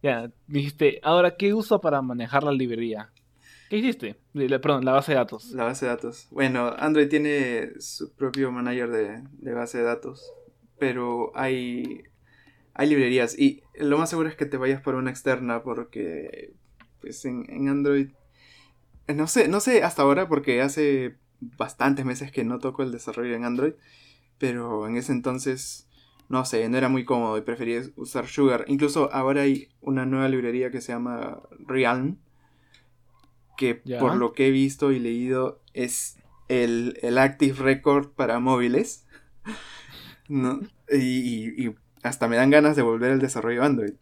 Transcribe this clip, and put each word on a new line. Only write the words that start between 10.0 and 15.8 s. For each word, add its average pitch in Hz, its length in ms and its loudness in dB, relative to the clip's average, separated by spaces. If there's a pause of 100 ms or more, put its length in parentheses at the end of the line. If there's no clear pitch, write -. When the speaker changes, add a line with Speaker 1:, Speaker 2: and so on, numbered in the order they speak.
Speaker 2:
pero 120 560 -2
hay, 123 680 -4 (680)
hay 143 140 0
librerías 127 500 2
y 139 260 2 (140)
lo 147 200 2
más 160 120 0
seguro 160 200 -2
es 156 80 -12
que 151 80 -2
te 139 100 -6
vayas 135 260 0
por 135 140 -2
una 131 140 -2
externa 123 540 -2
porque, 110 880 -10 (480)